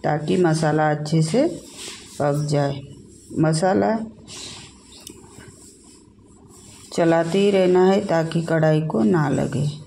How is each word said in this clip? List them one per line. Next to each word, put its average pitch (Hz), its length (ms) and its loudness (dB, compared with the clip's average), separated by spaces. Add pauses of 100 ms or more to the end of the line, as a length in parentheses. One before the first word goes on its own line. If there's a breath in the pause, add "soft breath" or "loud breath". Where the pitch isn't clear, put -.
ताकि 151 320 -2
मसाला 156 540 2
अच्छे 151 320 0
से 208 200 0 (680 loud breath)
पक 147 380 -2
जाए। 143 300 -2 (600)
मसाला 185 500 2 (3000 loud breath)
चलाते 165 460 2
ही 202 120 4
रहना 185 340 4
है 196 220 4
ताकि 165 380 0
कढ़ाई 156 380 2
को 214 220 -2
ना 170 260 2
लगे। 139 340 -2 (220)